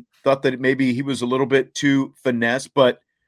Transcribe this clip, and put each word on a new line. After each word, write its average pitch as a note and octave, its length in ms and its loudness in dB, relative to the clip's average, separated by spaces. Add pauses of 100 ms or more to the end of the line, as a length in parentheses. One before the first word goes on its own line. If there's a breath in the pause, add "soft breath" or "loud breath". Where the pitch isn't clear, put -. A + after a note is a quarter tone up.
(240)
thought C#3 180 0
that C3 180 -2
maybe C3 340 0
he B2 80 -4
was C3+ 200 -6
a A#2+ 60 -4
little C3 180 0
bit C3 300 0
too C#3 420 0
finesse, A#2+ 500 -2
but B2+ 320 2 (280)